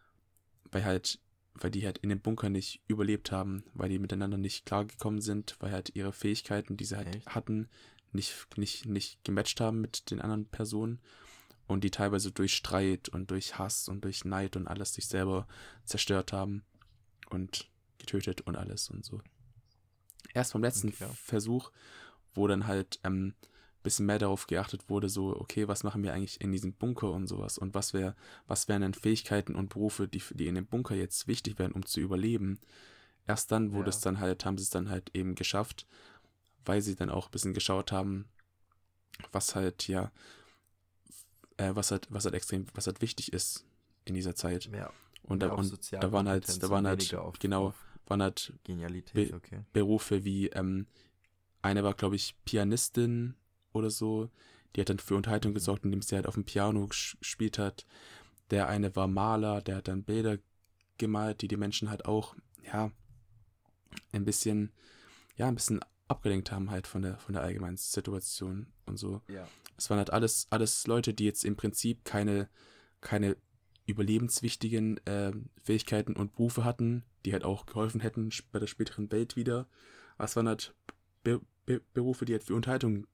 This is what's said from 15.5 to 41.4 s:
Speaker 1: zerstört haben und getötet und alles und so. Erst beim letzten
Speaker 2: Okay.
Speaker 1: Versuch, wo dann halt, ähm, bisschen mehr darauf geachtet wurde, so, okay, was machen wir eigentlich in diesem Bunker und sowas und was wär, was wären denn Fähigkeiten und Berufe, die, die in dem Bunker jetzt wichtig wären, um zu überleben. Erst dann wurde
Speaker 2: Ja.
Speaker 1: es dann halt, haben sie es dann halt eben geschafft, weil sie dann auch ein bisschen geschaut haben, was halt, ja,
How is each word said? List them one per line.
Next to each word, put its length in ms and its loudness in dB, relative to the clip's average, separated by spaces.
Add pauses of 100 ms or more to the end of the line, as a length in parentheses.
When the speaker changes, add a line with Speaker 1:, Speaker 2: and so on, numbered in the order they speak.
Speaker 1:
zerstört 480 0
haben 320 -2 (640)
und 400 -4 (280)
getötet 440 -2
und 140 -4
alles 340 -6
und 140 -8
so. 160 -10 (1160)
Erst 180 2
beim 100 2
letzten 260 2
Speaker 2:
Okay. 260 -6
Speaker 1:
Versuch, 560 0 (640)
wo 120 6
dann 200 4
halt, 380 0
ähm, 300 0 (480)
bisschen 240 2
mehr 120 4
darauf 300 2
geachtet 420 -2
wurde, 180 2
so, 320 0
okay, 280 0
was 160 0
machen 180 0
wir 100 0
eigentlich 280 -4
in 100 0
diesem 220 0
Bunker 400 0
und 160 -2
sowas 280 -4
und 180 -4
was 200 -2
wär, 220 0 (320)
was 180 0
wären 160 4
denn 120 2
Fähigkeiten 600 2
und 140 -2
Berufe, 400 0
die, 120 -6 (140)
die 140 0
in 80 0
dem 100 0
Bunker 300 0
jetzt 320 -2
wichtig 320 -2
wären, 100 0
um 160 -4
zu 140 -2
überleben. 580 0 (720)
Erst 240 0
dann 200 4
wurde 180 0
Speaker 2:
Ja. 0 -
Speaker 1:
es 100 -2
dann 180 2
halt, 260 0
haben 140 0
sie 60 -2
es 60 0
dann 200 0
halt 240 -6
eben 220 0
geschafft, 500 -2 (800)
weil 180 4
sie 140 -2
dann 140 -2
auch 180 -2
ein 20 -20
bisschen 240 -2
geschaut 380 0
haben, 360 -2 (1000)
was 240 0
halt, 320 0
ja, 240 0 (1500)